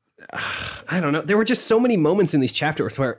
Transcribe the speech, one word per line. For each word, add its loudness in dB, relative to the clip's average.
<sighs> -18
I -8
don't 0
know. 0
There 0
were 2
just 0
so 4
many 2
moments 2
in 4
these 0
chapters -2
where, -2